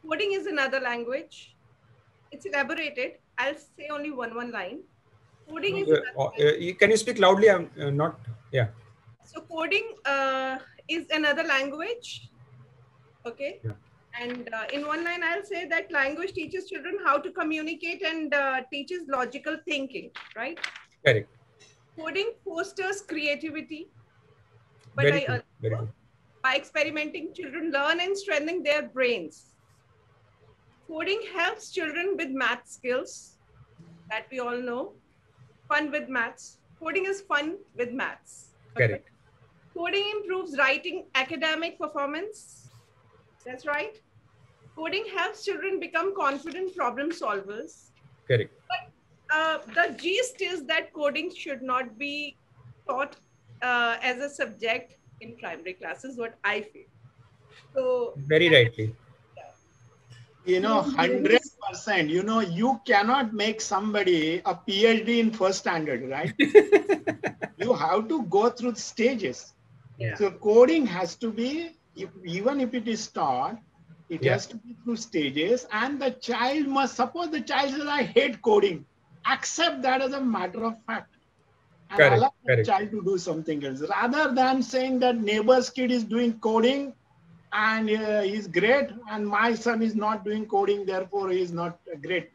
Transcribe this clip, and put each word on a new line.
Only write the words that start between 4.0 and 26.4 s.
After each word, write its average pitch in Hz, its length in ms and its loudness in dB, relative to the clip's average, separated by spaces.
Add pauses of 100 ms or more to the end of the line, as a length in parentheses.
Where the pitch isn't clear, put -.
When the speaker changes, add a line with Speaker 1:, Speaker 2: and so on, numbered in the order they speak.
Speaker 1:
one, 233 240 -8
one 240 160 -8
line. 220 300 -10 (680)
Coding 330 300 -4
is 392 100 -2
Speaker 2:
Uh, 466 40 6
Speaker 1:
another - 140 2 (120)
Speaker 2:
uh, 135 60 0
Speaker 1:
language. 147 380 2
Speaker 2:
you, 180 120 -4
can 202 160 6
you 220 60 6
speak 220 240 -2
loudly? 196 300 8
I'm, 180 200 2 (100)
uh, 143 100 -2
not, 147 280 0 (320)
yeah. 120 180 2 (560)
Speaker 1:
So - 180 -16
coding, 381 520 -2 (100)
uh, 269 540 -2 (300)
is 320 220 -4
another 302 340 2
language. 311 880 -4 (920)
Okay. 277 400 -8
Speaker 2:
Yeah. - 80 -6 (480)
Speaker 1:
And, 240 320 -8
uh, 220 200 -6
in 285 140 -6
one 311 180 -4
line, 349 180 -4
I'll 349 220 -2
say 359 240 -6
that 330 240 -2
language 302 400 -2
teaches 370 360 -8
children 330 360 -8
how 294 140 4
to 381 120 -4
communicate 320 720 -4
and, 320 320 -2
uh, 269 280 2 (100)
teaches 302 360 -8
logical 269 560 -4
thinking, 269 460 -6 (260)
right? 269 220 -8 (480)
Speaker 2:
Correct. 110 240 2 (680)
Speaker 1:
Coding 381 360 -4 (120)
fosters 381 560 -6
creativity, 302 880 -6 (1080)
but 277 120 0
Speaker 2:
Very 285 160 4
Speaker 1:
I, - 40 -4
Speaker 2:
true, - 80 -2
Speaker 1:
uh, 147 60 -4 (200)
Speaker 2:
very 113 160 -2
true. 113 120 -6 (540)